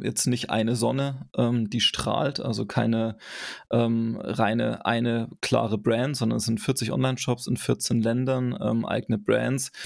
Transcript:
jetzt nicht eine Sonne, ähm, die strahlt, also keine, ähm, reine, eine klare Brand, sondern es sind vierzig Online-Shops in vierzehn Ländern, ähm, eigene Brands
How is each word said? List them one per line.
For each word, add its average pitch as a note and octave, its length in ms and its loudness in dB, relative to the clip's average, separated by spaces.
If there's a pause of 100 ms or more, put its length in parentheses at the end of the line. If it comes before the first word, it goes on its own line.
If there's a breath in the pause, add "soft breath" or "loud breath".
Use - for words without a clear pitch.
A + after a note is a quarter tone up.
jetzt - 240 -2
nicht B2 240 0
eine A2+ 260 2
Sonne, C3 600 -2
ähm, A#2 340 2
die A2+ 120 0
strahlt, - 580 0
also A2+ 260 -2
keine, A2+ 520 0 (540 loud breath)
ähm, A2+ 480 2
reine, A#2 680 0
eine A#2 420 0 (120)
klare A#2 360 2
Brand, B2 400 0
sondern A2+ 200 0
es A2 80 -2
sind A2+ 140 0
vierzig A#2 320 -2
Online-Shops B2+ 540 -2
in B2 120 0
vierzehn - 440 0
Ländern, B2+ 580 0
ähm, A2+ 260 0
eigene A2 340 0
Brands A#2 520 0 (140 loud breath)